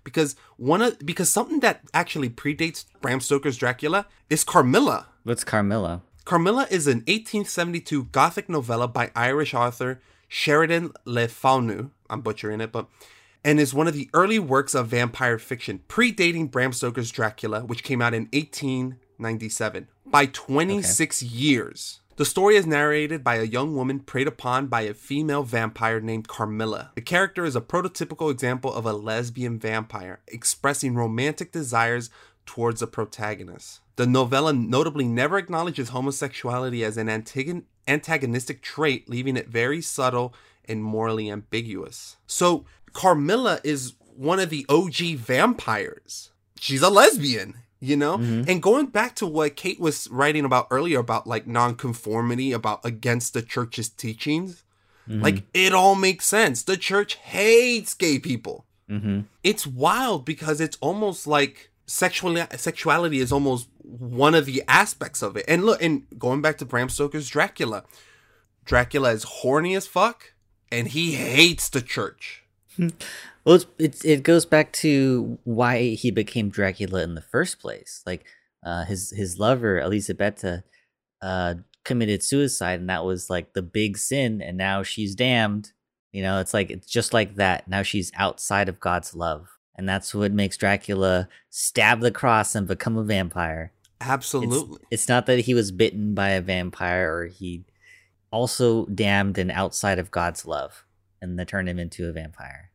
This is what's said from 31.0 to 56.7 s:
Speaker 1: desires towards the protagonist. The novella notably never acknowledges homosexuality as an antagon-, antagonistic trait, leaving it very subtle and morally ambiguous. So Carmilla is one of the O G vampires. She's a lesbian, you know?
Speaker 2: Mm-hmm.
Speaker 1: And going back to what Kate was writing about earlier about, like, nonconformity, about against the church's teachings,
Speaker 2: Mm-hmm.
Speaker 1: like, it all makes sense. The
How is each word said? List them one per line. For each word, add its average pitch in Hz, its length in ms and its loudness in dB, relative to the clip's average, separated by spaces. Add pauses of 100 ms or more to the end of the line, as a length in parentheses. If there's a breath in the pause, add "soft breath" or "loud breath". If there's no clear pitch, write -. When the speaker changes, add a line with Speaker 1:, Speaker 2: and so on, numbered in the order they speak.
Speaker 1:
desires 120 600 -2 (340 soft breath)
towards 117 360 -4
the 113 60 -2
protagonist. 104 920 -10 (160)
The 123 100 2
novella 131 480 4
notably 135 520 0
never 131 340 2
acknowledges 170 500 -4
homosexuality 127 920 -4
as 110 140 -2
an 110 100 -2
antagon-, 135 560 -6 (240)
antagonistic 135 720 -2
trait, - 480 -2
leaving 127 260 -2
it 120 120 -6
very 123 340 -2
subtle 123 540 -2 (300 soft breath)
and 110 180 -6
morally 110 480 -2
ambiguous. 107 840 -8 (100)
So 175 380 2 (260 soft breath)
Carmilla 185 720 2
is 139 300 -4 (220)
one 160 240 0
of 180 120 -2
the 147 180 -6
O 170 180 6
G 170 280 -4
vampires. 127 1160 -2 (280)
She's 135 220 -2
a 175 80 8
lesbian, 143 680 6 (240)
you 135 160 0
know? 147 220 2
Speaker 2:
Mm-hmm. 117 320 0
Speaker 1:
And 180 140 0
going 262 240 4
back 233 300 -2
to 202 100 -4
what 151 280 0
Kate - 240 -6
was 160 300 -2
writing 143 340 2
about 127 280 2
earlier 139 280 2
about, 117 280 -2
like, 113 200 -4
nonconformity, 120 1040 -2
about 113 320 -2
against 120 500 -2
the 120 80 -2
church's 120 480 -6
teachings, 151 720 -6 (440 soft breath)
Speaker 2:
Mm-hmm. 107 140 -2
Speaker 1:
like, 113 220 0 (100)
it 190 200 4
all 190 220 6
makes 190 300 2
sense. 220 380 2
The 190 140 0